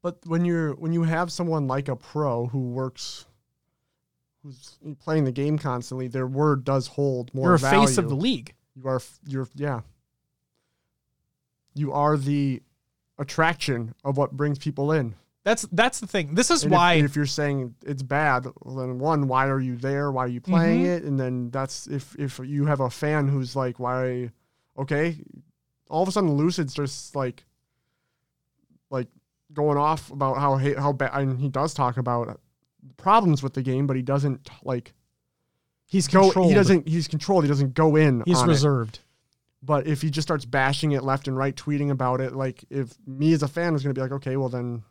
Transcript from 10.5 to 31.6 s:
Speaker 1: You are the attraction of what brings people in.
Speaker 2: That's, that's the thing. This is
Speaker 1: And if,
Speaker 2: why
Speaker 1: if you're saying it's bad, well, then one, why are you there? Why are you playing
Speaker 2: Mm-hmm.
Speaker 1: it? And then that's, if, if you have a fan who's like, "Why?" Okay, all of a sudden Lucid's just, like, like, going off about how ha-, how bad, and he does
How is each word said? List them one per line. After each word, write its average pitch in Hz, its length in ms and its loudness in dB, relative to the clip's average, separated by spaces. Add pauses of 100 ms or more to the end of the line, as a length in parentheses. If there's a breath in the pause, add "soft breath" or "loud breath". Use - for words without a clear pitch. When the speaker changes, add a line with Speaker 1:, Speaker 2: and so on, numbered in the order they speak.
Speaker 1:
You 143 180 -4
are 147 240 2
the 139 460 -2 (560)
attraction 143 760 -2 (100)
of 139 120 -2
what 139 160 0
brings 143 260 -2
people 143 340 -2
in. 123 240 -2 (260)
Speaker 2:
That's, 226 200 0 (100)
that's 233 280 2
the 214 60 -12
thing. 156 280 -4
This 247 160 2
is 339 140 2
Speaker 1:
And 147 80 4
if, 175 40 6
Speaker 2:
why 175 180 6
Speaker 1:
if 147 220 4
you're 147 80 0
saying 139 500 -2 (120)
it's 139 160 -6
bad, 135 440 0 (140)
well, 127 160 -12
then 127 220 -6
one, 147 280 0
why 131 200 2
are 135 120 0
you 127 160 -2
there? 139 380 -2
Why 127 120 -2
are 123 40 -4
you 120 120 -6
playing 170 420 4
Speaker 2:
Mm-hmm. 180 100 2
Speaker 1:
it? 175 120 -2
And 139 140 -2
then 127 320 -4
that's, 135 360 -6
if, 143 320 -8
if 143 260 -8
you 143 220 -2
have 143 140 0
a 127 100 0
fan 151 360 -2
who's 131 300 -2
like, 127 220 -4
"Why?" 127 520 -4 (460)
Okay, 151 400 -2 (720)
all 160 140 -2
of 190 60 0
a 185 40 -6
sudden 185 220 2
Lucid's 151 400 0
just, - 420 -8
like, 127 300 -6 (1400)
like, 131 180 -6 (460)
going 147 240 0
off 151 320 -2
about 135 260 -2
how 139 220 2
ha-, 135 200 0
how 143 140 0
bad, 131 220 -2
and 135 260 -2
he 143 80 -2
does 139 240 -2